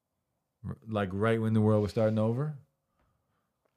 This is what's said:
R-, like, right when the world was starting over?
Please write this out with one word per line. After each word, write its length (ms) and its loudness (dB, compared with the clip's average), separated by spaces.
R-, 100 -10
like, 240 -2
right 280 0
when 120 0
the 80 4
world 200 4
was 100 -2
starting 280 0
over? 380 -2